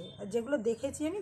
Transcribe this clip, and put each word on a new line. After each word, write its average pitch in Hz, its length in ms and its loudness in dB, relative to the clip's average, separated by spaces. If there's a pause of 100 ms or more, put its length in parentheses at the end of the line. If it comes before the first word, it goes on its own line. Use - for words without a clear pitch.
(200)
আর 208 60 -6
যেগুলো 233 320 2
দেখেছি 233 500 0
আমি 392 140 0